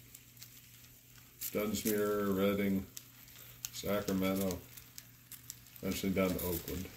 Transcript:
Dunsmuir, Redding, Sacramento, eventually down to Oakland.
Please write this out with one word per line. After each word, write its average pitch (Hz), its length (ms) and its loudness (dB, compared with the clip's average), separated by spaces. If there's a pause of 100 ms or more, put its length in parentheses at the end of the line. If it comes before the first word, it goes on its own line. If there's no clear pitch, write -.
(1500)
Dunsmuir, 104 840 2
Redding, 98 520 4 (840)
Sacramento, 95 840 2 (1300)
eventually 95 280 0
down 92 180 4
to 90 160 -2
Oakland. 90 400 -4 (120)